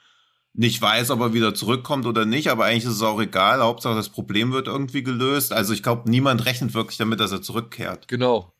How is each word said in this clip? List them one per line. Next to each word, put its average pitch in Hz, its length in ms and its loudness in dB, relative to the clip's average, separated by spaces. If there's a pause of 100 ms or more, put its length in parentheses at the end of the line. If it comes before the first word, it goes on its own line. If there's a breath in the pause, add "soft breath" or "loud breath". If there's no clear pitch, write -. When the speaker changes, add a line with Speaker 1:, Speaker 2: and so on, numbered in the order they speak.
(560 soft breath)
Speaker 1:
nicht 117 260 2
weiß, 113 300 2
ob 120 100 2
er 117 120 2
wieder 110 200 2
zurückkommt 127 540 -2
oder 110 180 2
nicht, 147 240 0
aber 113 160 2
eigentlich 113 200 2
ist 120 100 -2
es 101 80 -4
auch 110 180 2
egal. 104 400 4
Hauptsache, 120 340 0
das 107 140 -2
Problem 110 420 -2
wird 135 140 -2
irgendwie 135 380 -4
gelöst. 131 500 -2
Also 107 200 0
ich 98 100 -4
glaub, 123 240 -2
niemand 123 380 2
rechnet 123 280 -2
wirklich 113 240 -4
damit, 110 220 0
dass 101 120 0
er 95 120 -6
zurückkehrt. 98 640 -8
Speaker 2:
Genau, 120 520 -2